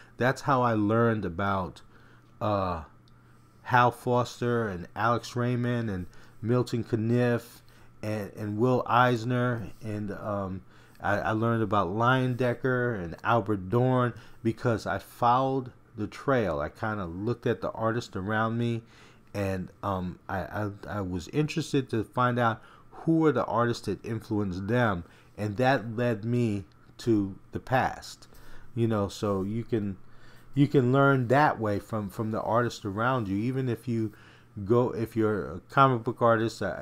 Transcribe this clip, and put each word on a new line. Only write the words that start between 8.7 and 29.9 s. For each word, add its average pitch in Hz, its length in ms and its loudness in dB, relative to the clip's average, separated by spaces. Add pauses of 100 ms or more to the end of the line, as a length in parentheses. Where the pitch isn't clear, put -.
Eisner. 123 840 2 (140)
And, 104 280 -6
um, 98 520 -6 (380)
I, 101 180 0
I 92 140 -2
learned 113 300 2
about 101 260 2
Leyendecker 123 1120 0
and 85 220 -8
Albert 104 460 0
Dorn 123 440 2 (300)
because 113 440 0
I 95 120 -2
followed 127 720 0 (260)
the 107 120 -4
trail. 107 500 0
I 73 100 -2
kinda 104 360 -6
looked 95 420 -4
at 117 140 0
the - 100 -4
artists 113 460 -2
around 110 420 -2
me, 117 240 -2 (500)
and, 95 380 -4 (140)
um, 92 340 -4 (100)
I, 98 100 -4
I, 101 320 -6 (180)
I 104 140 -6
was 90 260 -6
interested 147 640 -2
to 113 120 0
find 123 380 0
out 113 200 2 (300)
who - 280 0
were 156 140 6
the 120 120 2
artists 117 420 0
that 95 180 -4
influenced 104 640 -2
them, 107 380 2 (340)
and 104 200 -4
that 120 380 2
led 117 280 0
me 117 400 0 (340)
to 101 400 0 (140)
the 92 80 -6
past. - 680 -2 (480)
You 117 140 2
know, 104 200 0
so 101 340 -2
you 107 200 -4
can 104 340 -2 (580)